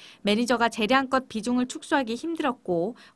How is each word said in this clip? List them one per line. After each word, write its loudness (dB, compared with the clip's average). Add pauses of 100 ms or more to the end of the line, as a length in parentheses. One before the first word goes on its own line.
(220)
매니저가 2
재량껏 0
비중을 -2
축소하기 -2
힘들었고 -2 (180)